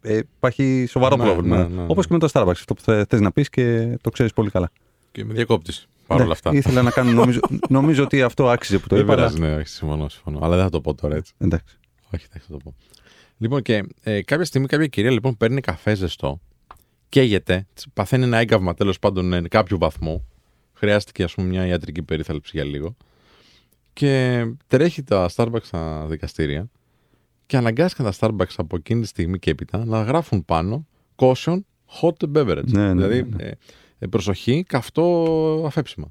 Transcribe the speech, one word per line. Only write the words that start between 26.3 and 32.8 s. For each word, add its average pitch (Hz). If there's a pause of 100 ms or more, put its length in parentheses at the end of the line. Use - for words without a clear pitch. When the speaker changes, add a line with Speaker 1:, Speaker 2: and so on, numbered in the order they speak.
Speaker 2:
και 139
αναγκάστηκαν 123
τα 98
Starbucks 110
από 87
εκείνη 113
τη 110
στιγμή 90
και -
έπειτα 92
να 110
γράφουν 120
πάνω, 98 (300)
«Caution, 131 (420)
hot 165
beverage». 98
Speaker 1:
Ναι, 104